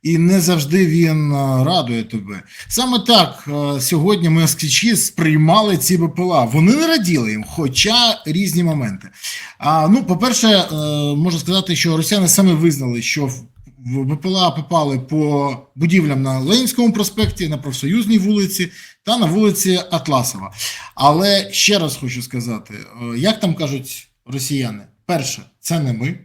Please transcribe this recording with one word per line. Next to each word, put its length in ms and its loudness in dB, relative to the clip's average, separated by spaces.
І 160 0
не 220 4
завжди 460 2
він, 460 2
а, 320 0
радує 400 -2
тебе. 380 -10
Саме 300 -2
так, 500 2
а, 320 -2
сьогодні 480 2
москвичі 680 2
сприймали 800 2
ці 200 0
Б 180 0
П 80 -2
Л 120 0
А. 100 4
Вони 300 4
не 120 2
раділи 440 0
їм, 180 -6
хоча 760 0
різні 380 0
моменти. 440 -2
А, 300 2
ну, 160 4
по-перше, 440 0
е, 260 2
можу 220 0
сказати, 380 -2
що 200 0
росіяни 320 0
самі 240 4
визнали, 500 0
що 240 -4
в, 180 -10
в 260 -4
Б 120 -2
П 120 -6
Л 80 -2
А 140 2
попали 480 -2
по 580 -2
будівлям 460 2
на 160 -2
Ленінському 540 2
проспекті, 560 -2
на 100 -4
Профсоюзній 600 0
вулиці 540 0
та 140 0
на 80 2
вулиці 540 2
Атласова. 640 -2
Але 580 2
ще 260 2
раз 180 -4
хочу 260 -8
сказати, 520 -8
е, 440 -12
як 220 -2
там 140 -2
кажуть 540 -8
росіяни, 560 -6
перше, 360 -6
це 200 -2
не 120 -2
ми. 320 -6